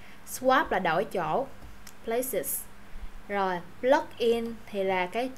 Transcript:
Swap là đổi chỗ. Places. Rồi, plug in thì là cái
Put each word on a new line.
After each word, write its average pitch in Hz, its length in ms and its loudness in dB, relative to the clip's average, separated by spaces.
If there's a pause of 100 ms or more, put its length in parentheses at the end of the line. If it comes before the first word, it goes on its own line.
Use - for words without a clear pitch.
(280)
Swap 262 420 4
là 311 100 2
đổi 175 260 4
chỗ. 196 420 0 (580)
Places. 226 560 -2 (640)
Rồi, 190 320 0 (200)
plug 285 240 6 (140)
in 233 360 2 (120)
thì 202 180 -2
là 190 220 2
cái 226 320 -2